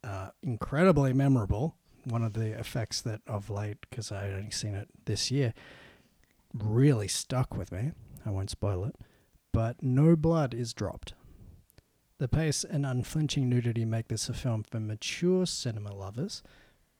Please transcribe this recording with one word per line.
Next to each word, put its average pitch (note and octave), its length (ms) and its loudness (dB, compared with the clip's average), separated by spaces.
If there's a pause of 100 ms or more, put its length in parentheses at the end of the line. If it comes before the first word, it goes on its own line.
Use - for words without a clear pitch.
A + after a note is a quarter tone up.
uh, G2 260 -8 (120)
incredibly C#3+ 720 4
memorable. C3 640 2 (300)
One A#2 180 -2
of G#2+ 100 -2
the A2 260 -4
effects - 420 -6
that G#2+ 260 -6
of G#2 220 -6
late, G#2 420 -6
'cause - 200 -10
I G2 120 -6
had G2 100 -4
only G2+ 180 -8
seen G#2 220 -4
it G2 160 -8 (160)
this - 240 -2
year, B2 240 2 (1000)
really A2+ 540 4
stuck - 480 -2
with F#2 160 -6
me. A2 200 -4 (340)
I G#2+ 60 -2
won't F#2+ 180 -2
spoil G2 360 -2
it. C#3 100 -6 (560)
But A2+ 320 0
no C#3+ 320 8
blood D#3 380 2
is A#2 200 -4
dropped. - 400 -6 (1040)
The C3+ 100 -2
pace D#3 360 2
and C#3+ 220 -2
unflinching C3+ 640 0
nudity A#2 360 2
make A2+ 220 -2
this - 220 -4
a B2+ 40 -4
film A2+ 300 -2
for - 160 -8
mature F3 680 0
cinema G#2+ 480 -6
lovers, G2+ 480 -8 (580)